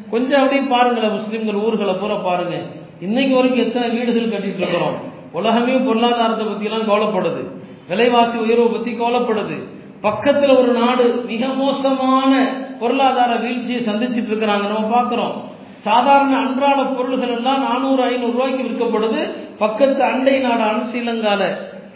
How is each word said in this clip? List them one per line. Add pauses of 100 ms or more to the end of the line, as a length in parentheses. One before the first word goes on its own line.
(120)
கொஞ்சம்
அப்படியே
பாருங்களேன்,
முஸ்லிம்கள்
ஊர்களை
பூரா
பாருங்க. (460)
இன்னைக்கு
வரைக்கும்
எத்தனை
வீடுகள்
கட்டிட்டு
இருக்கிறோம். (360)
உலகமே
பொருளாதாரத்தை
பத்தி
எல்லாம்
கவலைப்படுது, (400)
விலைவாசி
உயர்வை
பத்தி
கவலைப்படுது. (400)
பக்கத்துல
ஒரு
நாடு
மிக
மோசமான (260)
பொருளாதார
வீழ்ச்சியை
சந்திச்சிட்டு
இருக்கிறாங்க,
நம்ம
பாக்குறோம். (460)
சாதாரண
அன்றாட
பொருள்கள்
எல்லாம்
நானூறு,
ஐந்நூறு
ரூபாய்க்கு
விற்கப்படுது (240)
பக்கத்து
அண்டை
நாடான
ஸ்ரீலங்கால. (400)